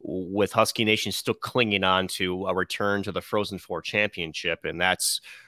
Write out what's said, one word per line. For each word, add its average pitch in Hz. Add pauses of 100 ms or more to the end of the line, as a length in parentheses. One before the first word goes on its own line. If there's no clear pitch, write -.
with 92
Husky 113
Nation 107
still -
clinging 104
on 95
to 92
a 92
return 101
to 98
the 90
Frozen 98
Four 85
championship, 85
and 80
that's 90 (280)